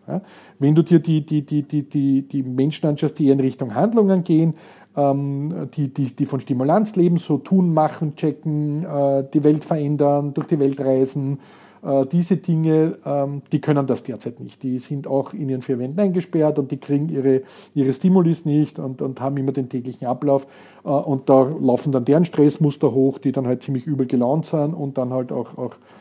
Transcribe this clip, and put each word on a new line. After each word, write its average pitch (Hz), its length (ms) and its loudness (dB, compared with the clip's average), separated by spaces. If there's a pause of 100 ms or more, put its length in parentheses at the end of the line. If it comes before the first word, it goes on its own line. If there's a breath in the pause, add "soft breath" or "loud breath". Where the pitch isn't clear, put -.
Ja? 165 140 -6 (360 loud breath)
Wenn 143 160 4
du 156 100 0
dir 165 160 2
die, 156 260 0
die, 151 160 -2
die, 147 220 -4
die, 147 200 -4
die, 139 380 0
die 135 220 -6
Menschen 135 440 -2
anschaust, 147 320 -2
die 147 80 2
eher 135 60 6
in 139 80 4
Richtung 127 340 -4
Handlungen 190 480 2
gehen, 165 300 2 (420 loud breath)
ähm, 143 800 -2
die, 139 180 -4
die, 135 220 -4
die 147 100 -2
von 135 140 -4
Stimulanz 147 560 0
leben, 175 220 4
so 151 220 -2
tun, 180 340 2
machen, 151 420 0
checken, 151 680 -4
äh, 139 480 0
die 147 100 2
Welt 151 220 4
verändern, 143 680 0
durch - 140 -4
die 156 120 0
Welt 139 200 2
reisen, 135 600 0 (420 loud breath)
äh, 139 260 0
diese 170 300 0
Dinge, 160 680 2
ähm, 143 360 -4 (100)
die 151 100 0
können 143 260 2
das 123 160 -2
derzeit 120 360 -10
nicht. 120 240 -16
Die 127 160 -4
sind 139 280 -8
auch 139 260 -2
in 175 140 -6
ihren 131 140 -4
vier 127 180 -4
Wänden 135 200 -6
eingesperrt 170 600 0
und 139 120 -4
die 143 60 -6
kriegen 143 320 -2
ihre, 135 340 2 (300 loud breath)
ihre 135 200 2
Stimulis 180 520 2
nicht 147 340 0
und, 131 220 -8
und 135 200 -6
haben 139 160 -4
immer 135 160 -2
den 131 160 -4
täglichen 127 380 -8
Ablauf. 139 400 0 (360 loud breath)
Äh, - 60 -6
und 139 400 0
da 131 140 8
laufen 135 480 0
dann 127 120 0
deren 151 220 4
Stressmuster 147 640 2
hoch, 131 280 0
die 135 120 -2
dann 131 160 -4
halt 123 160 -2
ziemlich 131 220 -6
übel 135 220 -2
gelaunt 131 400 0
sind 156 260 -2
und 139 240 -8
dann 127 160 -4
halt 127 180 -4
auch, - 260 -8
auch, 123 180 -10 (260 loud breath)